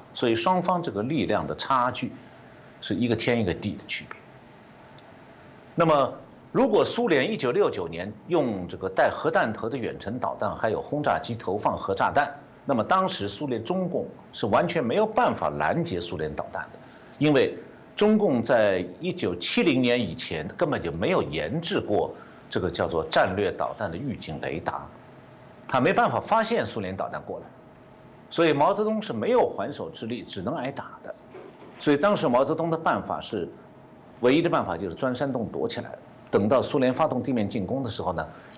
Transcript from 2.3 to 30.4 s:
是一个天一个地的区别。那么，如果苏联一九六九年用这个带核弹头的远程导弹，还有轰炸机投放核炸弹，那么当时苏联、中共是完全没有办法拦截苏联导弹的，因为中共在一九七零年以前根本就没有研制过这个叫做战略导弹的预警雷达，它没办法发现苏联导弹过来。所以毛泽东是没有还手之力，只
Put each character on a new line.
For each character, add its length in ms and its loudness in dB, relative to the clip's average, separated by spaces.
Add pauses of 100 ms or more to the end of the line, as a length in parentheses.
是 140 -4
一 140 2
个 60 2
天 260 2
一 40 0
个 80 2
地 200 -4
的 140 -12
区 220 -10
别。 80 -16 (1600)
那 100 2
么， 280 4 (400)
如 160 4
果 160 6
苏 240 0
联 200 4
一 80 -2
九 140 0
六 200 4
九 180 -4
年 240 -8 (160)
用 400 0
这 80 -10
个 120 -4
带 220 2
核 200 -2
弹 220 2
头 160 -6
的 80 -4
远 220 -6
程 180 -6
导 200 -4
弹， 180 -2
还 160 0
有 100 0
轰 220 -4
炸 160 2
机 160 -6
投 240 -4
放 180 0
核 160 -4
炸 200 0
弹， 200 0 (340)
那 80 2
么 100 2
当 240 2
时 200 -4
苏 200 -6
联、 160 -2
中 240 -2
共 180 -4 (260)
是 140 -4
完 220 4
全 160 0
没 100 0
有 100 4
办 300 2
法 160 -2
拦 320 0
截 180 -4
苏 160 -6
联 160 -4
导 200 -6
弹 100 -6 (100)
的， 60 -20 (400)
因 140 4
为 240 4 (400)
中 220 6
共 240 4
在 420 4 (140)
一 140 -2
九 240 -2
七 260 0
零 180 4
年 200 4
以 140 -4
前 340 -6
根 200 0
本 140 -2
就 80 -4
没 200 0
有 120 2
研 380 -4
制 200 -2
过 320 0 (380)
这 80 -2
个 120 0
叫 180 0
做 220 0
战 260 4
略 160 2
导 260 -4
弹 120 -4
的 60 -8
预 200 -6
警 260 -10
雷 160 -6
达， 280 -8 (800)
它 120 0
没 120 4
办 180 4
法 100 0
发 220 2
现 240 0
苏 140 -6
联 140 -6
导 140 -4
弹 140 -10
过 180 -8
来。 60 -16 (840)
所 160 2
以 60 6
毛 200 4
泽 120 -2
东 180 -2
是 100 -6
没 180 -2
有 180 4
还 240 -6
手 180 -10
之 160 -10
力， 160 -6
只 180 -10